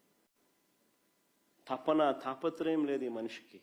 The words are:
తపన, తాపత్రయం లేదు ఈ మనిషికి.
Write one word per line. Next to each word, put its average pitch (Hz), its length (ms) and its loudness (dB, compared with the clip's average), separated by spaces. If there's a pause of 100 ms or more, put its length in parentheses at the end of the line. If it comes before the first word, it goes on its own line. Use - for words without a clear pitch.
(1700)
తపన, 151 420 4
తాపత్రయం 160 720 -2
లేదు 135 200 0
ఈ 123 40 -4
మనిషికి. 113 540 -8